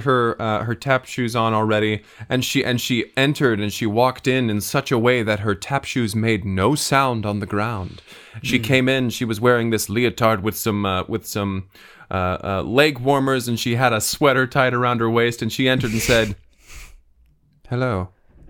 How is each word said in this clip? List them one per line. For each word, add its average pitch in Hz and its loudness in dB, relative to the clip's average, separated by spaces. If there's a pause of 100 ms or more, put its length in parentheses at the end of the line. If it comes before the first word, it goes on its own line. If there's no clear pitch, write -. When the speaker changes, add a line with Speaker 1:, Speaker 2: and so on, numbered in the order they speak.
Speaker 1:
her, 123 2
uh, 107 -2
her 113 -4
tap 131 0
shoes 117 -4
on 113 0
already, 107 2 (260)
and 127 0
she, - 0
and 123 0
she 120 -2 (100)
entered 135 2
and 104 -2
she 117 -4
walked 120 0
in 127 2
in 104 -2
such 139 -4
a 127 2
way 120 2
that 104 0
her 104 -2
tap 135 -6
shoes 113 -2
made 110 0
no 98 0
sound 131 0
on 104 -4
the 101 -6
ground. 104 -4 (400)
She 127 0
Speaker 2:
Mm. 113 -6
Speaker 1:
came 131 4
in, 131 2
she 117 -4
was 110 -2
wearing 120 4
this 110 0
leotard 110 2
with 107 -2
some, 101 0
uh, 92 0
with 110 -6
some, 98 -4 (440)
uh, 92 -2
uh, 95 -2
leg 127 2
warmers, 135 0
and 117 -2
she 120 -2
had 123 2
a 107 0
sweater 131 2
tied 127 0
around 123 0
her 113 2
waist, 117 0
and 110 -2
she 131 0
entered 127 0
and 110 0
said, 110 2 (640)
Speaker 2:
<laughs> - -20
Speaker 1:
"Hello, 120 -2 (400)